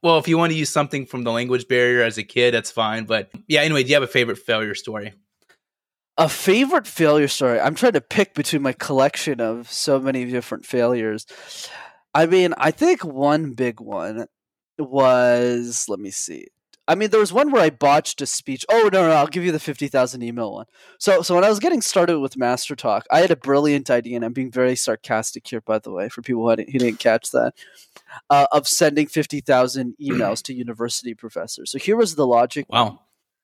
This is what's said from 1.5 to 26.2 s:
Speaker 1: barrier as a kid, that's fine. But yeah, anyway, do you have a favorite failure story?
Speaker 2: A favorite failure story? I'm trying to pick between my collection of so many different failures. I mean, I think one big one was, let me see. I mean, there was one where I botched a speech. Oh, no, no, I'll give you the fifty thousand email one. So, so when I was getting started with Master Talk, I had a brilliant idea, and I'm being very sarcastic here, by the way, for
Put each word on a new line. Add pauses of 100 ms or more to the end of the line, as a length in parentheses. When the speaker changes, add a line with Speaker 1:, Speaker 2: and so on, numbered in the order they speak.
Speaker 1:
barrier
as
a
kid,
that's
fine.
But (160)
yeah,
anyway,
do
you
have
a
favorite
failure
story? (1000)
Speaker 2:
A
favorite
failure
story?
I'm
trying
to
pick
between
my
collection
of
so
many
different
failures. (880)
I
mean,
I
think
one
big
one (500)
was,
let
me
see. (420)
I
mean,
there
was
one
where
I
botched
a
speech.
Oh,
no,
no,
I'll
give
you
the
fifty
thousand
email
one. (320)
So,
so
when
I
was
getting
started
with
Master
Talk,
I
had
a
brilliant
idea,
and
I'm
being
very
sarcastic
here,
by
the
way,
for